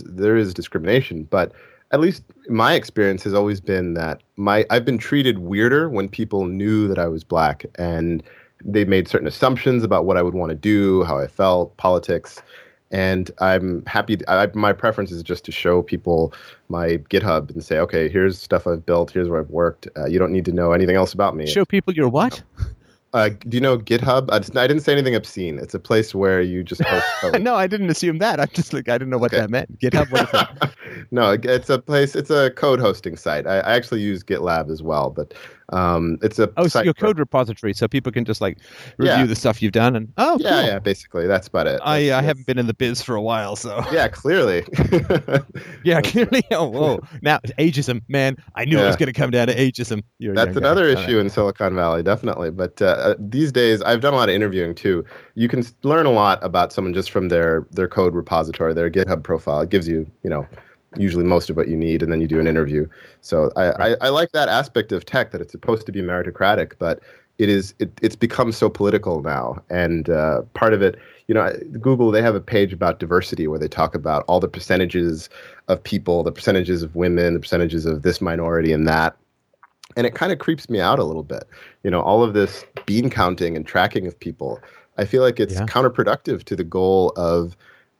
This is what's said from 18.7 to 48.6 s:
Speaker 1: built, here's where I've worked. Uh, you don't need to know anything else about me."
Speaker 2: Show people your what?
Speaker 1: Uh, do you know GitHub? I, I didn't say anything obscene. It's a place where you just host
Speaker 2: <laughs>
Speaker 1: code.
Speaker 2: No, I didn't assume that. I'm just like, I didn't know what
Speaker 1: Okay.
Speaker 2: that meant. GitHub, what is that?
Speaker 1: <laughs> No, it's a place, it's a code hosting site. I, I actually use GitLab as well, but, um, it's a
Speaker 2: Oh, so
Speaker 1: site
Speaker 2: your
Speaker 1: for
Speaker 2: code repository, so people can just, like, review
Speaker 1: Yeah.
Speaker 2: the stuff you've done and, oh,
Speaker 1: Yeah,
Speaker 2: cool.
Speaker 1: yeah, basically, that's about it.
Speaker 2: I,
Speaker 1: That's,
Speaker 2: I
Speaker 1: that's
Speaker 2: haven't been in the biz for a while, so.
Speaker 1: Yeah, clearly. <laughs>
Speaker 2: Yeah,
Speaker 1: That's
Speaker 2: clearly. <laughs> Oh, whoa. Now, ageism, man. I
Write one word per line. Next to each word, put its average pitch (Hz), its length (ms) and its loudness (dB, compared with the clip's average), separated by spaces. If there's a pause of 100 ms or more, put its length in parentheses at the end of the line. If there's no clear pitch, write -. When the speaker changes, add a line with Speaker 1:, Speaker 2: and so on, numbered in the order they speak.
Speaker 1:
built, 85 260 0
here's 90 160 -2
where 85 120 -2
I've 76 100 -6
worked. 82 380 -2 (100)
Uh, 73 80 -6
you 82 140 0
don't 90 120 2
need 92 140 -2
to 90 60 -4
know 85 200 0
anything 90 240 2
else 92 160 2
about 95 240 0
me." 78 120 -6
Speaker 2:
Show 196 180 0
people 190 280 -2
your 151 160 0
what? 170 340 -2 (720)
Speaker 1:
Uh, 107 160 2 (180)
do 113 100 -2
you 123 40 0
know 131 160 4
GitHub? 123 540 0
I, - 40 4 (260)
I 127 60 4
didn't 147 160 2
say 151 100 2
anything 131 220 2
obscene. 85 420 -4
It's - 160 -12
a 92 60 -6
place 110 340 0
where 95 280 2
you 90 220 -2
just 87 200 -4
host 90 300 0
Speaker 2:
<laughs> 659 80 -10
Speaker 1:
code. - 200 0
Speaker 2:
No, 247 140 0
I 190 100 0
didn't 190 240 -2
assume 160 300 -2
that. 190 200 0
I'm 143 140 0
just - 180 -4
like, 139 160 -6
I 120 100 2
didn't 131 120 -6
know 127 80 0
what 120 160 0
Speaker 1:
Okay. 120 80 2
Speaker 2:
that 107 80 -2
meant. 117 300 -6
GitHub, 127 320 0
what 123 120 2
is 123 80 -8
that? - 460 -2
Speaker 1:
<laughs> - 40 -20 (300)
No, 117 200 4 (120)
it's 127 260 0
a 135 80 2
place, 143 380 0
it's 151 140 -4
a 143 220 4
code 135 280 2
hosting 92 380 -2
site. 76 280 -4
I, 95 140 0
I 110 160 2
actually 117 260 -2
use 101 220 -4
GitLab 80 480 -2
as 78 100 -8
well, 73 280 -2
but, 73 240 -8 (360)
um, 85 520 0
it's 107 180 0
a 107 180 4
Speaker 2:
Oh, 170 60 4
so 175 60 4
Speaker 1:
site 117 160 2
Speaker 2:
your 165 80 2
Speaker 1:
for - 140 -18
Speaker 2:
code 190 120 0
repository, 117 540 -2
so 113 140 -2
people 131 260 -4
can 120 100 -2
just, 107 160 -4
like, 98 180 -2 (400)
review 170 200 4
Speaker 1:
Yeah. 131 80 4
Speaker 2:
the 110 100 0
stuff 113 260 0
you've 104 120 0
done 117 220 6
and, 110 220 -6
oh, 294 220 4
Speaker 1:
Yeah, - 100 -2
Speaker 2:
cool. 151 140 4
Speaker 1:
yeah, 101 160 0
basically, 95 480 -2
that's 95 200 2
about 80 200 0
it. 67 160 -2
Speaker 2:
I, 151 200 0
Speaker 1:
That's, - 20 2
Speaker 2:
I - 100 2
Speaker 1:
that's 135 120 2
Speaker 2:
haven't 131 200 -2
been 127 120 0
in 120 80 0
the 113 60 0
biz 120 280 -2
for 123 140 -6
a 104 60 -2
while, 107 360 -2
so. 113 340 -6
Speaker 1:
Yeah, 147 160 2
clearly. 120 600 0
<laughs> - 40 -14 (1080)
Speaker 2:
Yeah, 165 180 2
Speaker 1:
That's - 100 -2
Speaker 2:
clearly. 240 360 2
<laughs> - 40 -4
Oh, 160 180 0
whoa. 131 300 0 (220)
Now, 147 180 2 (200)
ageism, 139 480 0
man. 135 300 0 (180)
I 117 100 -6